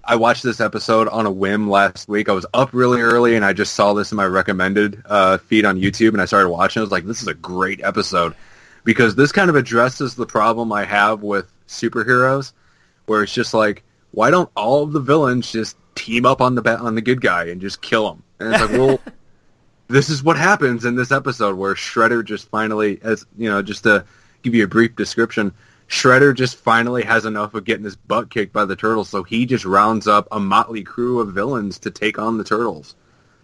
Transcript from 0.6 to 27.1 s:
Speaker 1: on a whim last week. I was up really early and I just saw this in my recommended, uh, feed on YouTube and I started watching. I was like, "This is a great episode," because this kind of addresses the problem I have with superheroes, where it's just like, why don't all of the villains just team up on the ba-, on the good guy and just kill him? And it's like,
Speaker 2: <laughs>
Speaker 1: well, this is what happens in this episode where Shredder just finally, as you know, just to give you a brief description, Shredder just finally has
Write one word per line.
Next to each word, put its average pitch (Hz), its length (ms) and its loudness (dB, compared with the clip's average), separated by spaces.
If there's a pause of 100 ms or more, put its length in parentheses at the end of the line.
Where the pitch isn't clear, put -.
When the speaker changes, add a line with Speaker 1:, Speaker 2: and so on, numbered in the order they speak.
Speaker 1:
on 110 180 -2
a 101 60 0
whim 98 400 -2
last 98 360 2
week. 104 220 -2
I 101 40 2
was 92 200 -4
up 131 180 2
really 123 300 2
early 117 340 4
and 107 80 2
I 98 100 2
just 101 200 -4
saw 101 200 2
this 104 180 -2
in 110 40 -6
my 101 120 0
recommended, 98 800 0
uh, 95 320 2
feed 107 260 2
on 95 160 0
YouTube 101 280 2
and 104 120 0
I 90 40 0
started 95 240 2
watching. 92 320 -2
I - 20 -2
was 101 80 -6
like, 90 140 -4
"This 113 180 -10
is 104 40 -6
a 82 60 -6
great 90 500 -6
episode," 92 520 -2 (480)
because 113 320 2
this 139 160 2
kind 196 180 2
of 156 60 2
addresses 123 600 0
the 120 100 -6
problem 113 460 0
I 104 140 -4
have 104 360 0
with 101 300 -4 (160)
superheroes, 123 880 0 (540)
where 107 160 0
it's - 100 -6
just 120 200 -4
like, 107 300 0 (280)
why 110 200 2
don't 175 240 2
all 131 280 0
of 151 100 -6
the 156 60 0
villains 131 520 0
just 110 260 -6 (160)
team 120 320 -2
up 131 160 4
on 127 140 2
the 120 60 -2
ba-, 117 180 0
on 117 160 -4
the 113 60 -2
good 123 200 0
guy 87 280 0
and 90 120 -10
just 98 220 -8
kill 107 280 0
him? 80 120 -20 (160)
And 107 120 -4
it's 214 120 2
like, 107 80 -2
Speaker 2:
<laughs> - 80 0
Speaker 1:
well, 269 200 2 (880)
this 139 200 2
is 139 140 -6
what 156 140 2
happens 143 480 0
in 120 100 -2
this 127 160 -2
episode 120 440 -2
where 98 200 -2
Shredder 117 500 0
just 104 240 -10
finally, 107 540 -2
as 110 240 -4 (100)
you 113 120 -4
know, 101 120 0
just 101 220 -10
to 104 220 4 (360)
give 120 140 -2
you 110 80 6
a 98 40 0
brief 113 280 2
description, 110 580 -2 (360)
Shredder 135 460 4
just 127 220 -2
finally 117 460 0
has 110 220 0